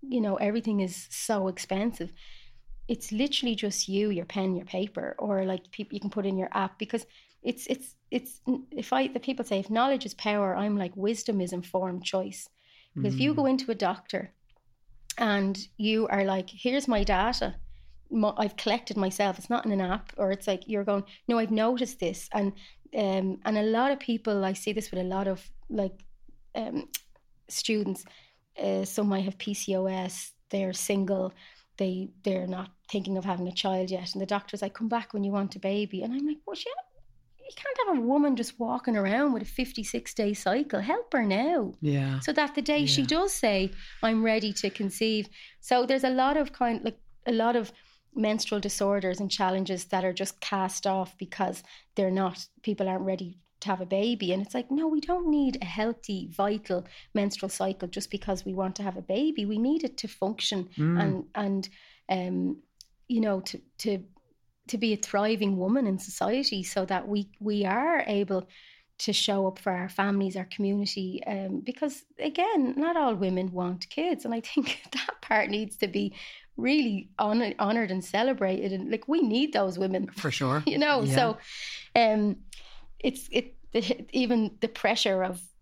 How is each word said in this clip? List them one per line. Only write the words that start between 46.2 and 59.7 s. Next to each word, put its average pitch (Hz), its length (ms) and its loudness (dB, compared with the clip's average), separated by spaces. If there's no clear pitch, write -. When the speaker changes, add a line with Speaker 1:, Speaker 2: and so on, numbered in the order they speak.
Speaker 1:
of 285 160 0
kind, 233 320 0
like, 226 120 -4
a 240 80 2
lot 226 240 4
of 220 160 -2
menstrual 214 460 2
disorders 196 580 0
and 196 100 -2
challenges 190 560 0
that 185 200 0
are 185 80 2
just 190 260 -4
cast 190 480 -2
off 190 300 0
because 185 440 -4
they're 190 160 4
not, 185 360 0
people 202 260 0
aren't 190 180 -2
ready 185 320 -4
to - 80 -8
have 185 140 0
a 185 40 -6
baby. 196 460 0
And 190 100 2
it's 202 140 -6
like, 247 160 -2
no, 311 160 2
we 311 140 2
don't 349 280 0
need 285 320 4
a - 40 -6
healthy, 202 680 -4
vital 196 540 0
menstrual 202 360 0
cycle 190 400 -2
just - 200 -8
because 196 360 -4
we 190 80 -4
want 190 240 -2
to 202 60 -6
have 190 140 -4
a 196 40 -10
baby. 247 440 0
We 214 140 0
need 294 240 2